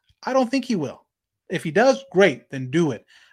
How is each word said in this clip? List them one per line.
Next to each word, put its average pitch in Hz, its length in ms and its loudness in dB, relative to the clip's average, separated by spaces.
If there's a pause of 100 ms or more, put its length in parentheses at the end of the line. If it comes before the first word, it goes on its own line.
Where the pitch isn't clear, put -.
(240)
I 254 100 -6
don't 262 160 2
think 269 160 -4
he 233 100 -2
will. 127 300 -6 (440)
If 170 140 -6
he 170 60 -4
does, 233 420 2
great, 170 380 2
then 131 220 -10
do 156 200 0
it. 104 140 -10 (280)